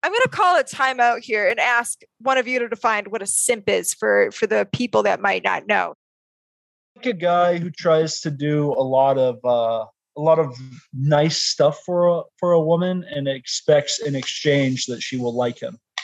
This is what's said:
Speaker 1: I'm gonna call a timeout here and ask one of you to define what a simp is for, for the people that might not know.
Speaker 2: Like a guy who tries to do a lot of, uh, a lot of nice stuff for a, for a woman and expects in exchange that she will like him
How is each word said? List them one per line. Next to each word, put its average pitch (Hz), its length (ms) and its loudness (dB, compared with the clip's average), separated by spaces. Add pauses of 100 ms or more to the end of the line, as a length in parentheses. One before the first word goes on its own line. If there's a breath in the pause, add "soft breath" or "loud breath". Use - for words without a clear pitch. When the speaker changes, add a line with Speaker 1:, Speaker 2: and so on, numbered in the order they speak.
Speaker 1:
I'm 359 100 0
gonna 494 160 2
call 359 300 2
a 269 60 2
timeout 247 580 0
here 208 260 0
and 339 100 0
ask 240 420 0 (200)
one 262 180 0
of 240 80 0
you 254 140 -2
to 240 80 -4
define 208 380 -2
what 202 160 -6
a 202 40 -8
simp 220 420 -2
is 185 240 0
for, 202 380 2
for 214 160 -4
the 202 260 0
people 220 300 0
that 196 180 0
might 190 220 -2
not 190 240 -4
know. 190 280 -2 (1000)
Speaker 2:
Like - 100 -10
a 247 60 -2
guy 175 460 2
who 170 120 -6
tries 160 500 0
to 165 100 -4
do 147 420 0
a 135 100 0
lot 135 360 2
of, 127 260 2
uh, 113 400 0 (320)
a - 40 -10
lot 160 180 4
of 135 180 -2 (380)
nice 147 420 2
stuff - 480 0
for 175 220 0 (140)
a, - 20 -10 (160)
for 175 140 2
a 170 80 6
woman 170 500 0
and 139 180 -6
expects 143 720 0
in 147 140 -4
exchange 135 720 -2
that 117 160 -8
she - 160 -8
will 120 160 -4
like 120 260 -4
him - 180 -12 (260)